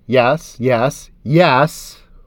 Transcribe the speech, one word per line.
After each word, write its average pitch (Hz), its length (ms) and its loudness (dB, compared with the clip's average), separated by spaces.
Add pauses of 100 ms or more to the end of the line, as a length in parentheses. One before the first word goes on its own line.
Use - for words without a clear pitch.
yes, 127 540 -2
yes, 123 500 -2 (120)
yes, 151 800 0 (260)